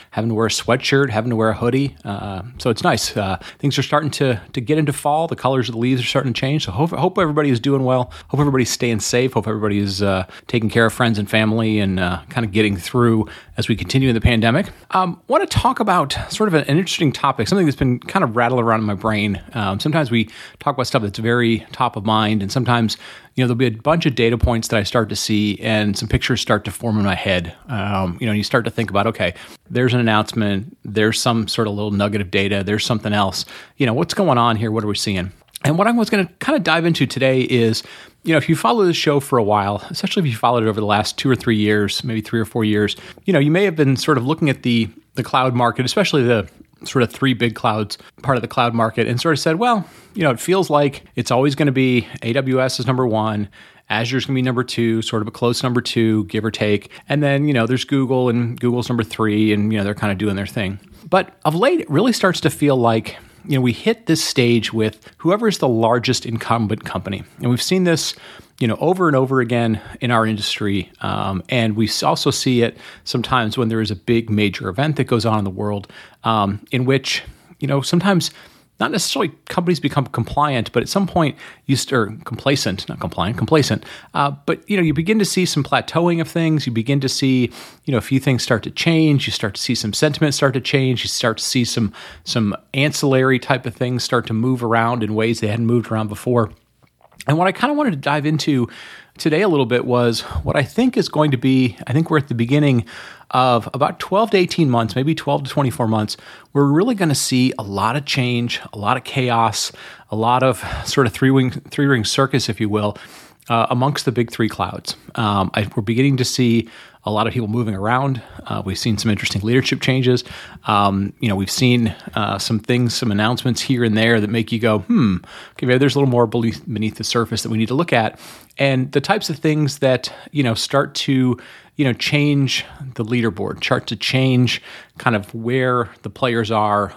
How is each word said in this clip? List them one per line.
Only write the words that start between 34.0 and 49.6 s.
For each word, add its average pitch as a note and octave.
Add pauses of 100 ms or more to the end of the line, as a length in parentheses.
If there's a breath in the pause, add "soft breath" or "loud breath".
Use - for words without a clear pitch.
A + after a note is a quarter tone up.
going D#3+
on A#2
here? A2
What A2
are G#2
we G2+
seeing?" F#2+ (320)
And D3+
what G3+
I A#3+
was A#3
gonna G3 (100)
kinda C#4+
dive E3
into D#3+
today C3
is, A#2 (420 loud breath)
you D#3+
know, D#3
if C#3
you D#3+
follow A3+
this E3+
show C#3+
for C3
a A2
while, G#2
especially F#3
if D#3
you A#2
followed A#2+
it A2
over G#2+
the G#2+
last G#2
two C3+
or B2
three A2+
years, G#2
maybe A2+
three A2+
or G#2+
four A2+
years, G#2 (280 loud breath)
you G3
know, D#3
you D3
may F#3
have F#3
been C3+
sort C#3+
of A#2
looking D#3
at -
the, A#2 (260)
the B2+
cloud C3
market, B2
especially D#3
the A#2 (360)
sort -
of A2+
three C3
big A2+
clouds, G#2+ (240 loud breath)
part C3+
of A2+
the -
cloud A#2+
market, A2+
and A#2+
sort E3
of C#3
said, D#3+
"Well, A3+ (300 loud breath)